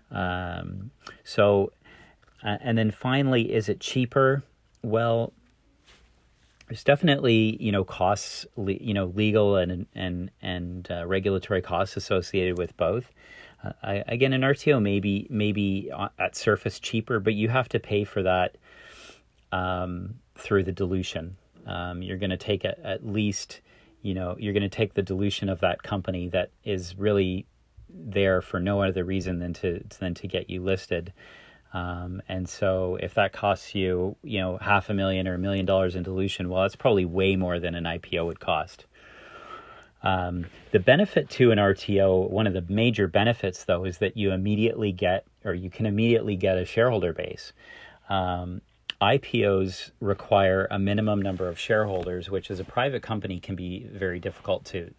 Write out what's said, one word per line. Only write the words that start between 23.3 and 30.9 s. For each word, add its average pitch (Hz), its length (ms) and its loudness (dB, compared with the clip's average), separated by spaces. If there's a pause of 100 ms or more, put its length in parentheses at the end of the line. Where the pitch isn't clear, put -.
you 101 100 -4
know, 90 260 -4
you're 101 140 -4
gonna 101 160 2
take 104 240 -2
the 104 100 0
dilution 98 460 -2
of 92 120 -2
that 90 220 2
company 90 460 -4
that 90 220 -2 (120)
is 92 360 -4
really 98 480 2 (420)
there 98 540 2
for - 180 -4
no 101 220 0
other 92 220 0
reason 90 340 -2
than 87 160 -6
to, 90 280 -4 (160)
than 90 160 -4
to - 120 -10
get 90 240 -6
you 92 120 -6
listed. 92 500 -2 (600)